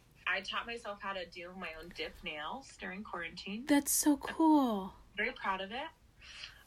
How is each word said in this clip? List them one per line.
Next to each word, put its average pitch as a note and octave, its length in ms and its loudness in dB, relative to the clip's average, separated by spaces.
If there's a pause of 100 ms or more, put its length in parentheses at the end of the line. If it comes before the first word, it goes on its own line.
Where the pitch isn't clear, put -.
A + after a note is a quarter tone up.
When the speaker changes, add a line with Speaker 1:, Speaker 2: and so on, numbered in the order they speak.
(280)
Speaker 1:
I F#3+ 140 0
taught G#3 260 -6
myself A3+ 340 -8
how G3 120 -4
to F3+ 120 -6
do F3 240 -12 (100)
my E3+ 100 -8 (120)
own E3+ 140 -14
dip D#3+ 180 -6 (100)
nails E3 560 -8
during G3 240 -8
quarantine. F3+ 640 -8
Speaker 2:
That's C#4+ 240 6
so D4 260 6
cool. C4 760 6
Speaker 1:
I'm - 240 -20
very A3+ 140 0
proud F#3+ 300 -2
of G3 100 -8
it. C#4+ 180 -6 (760)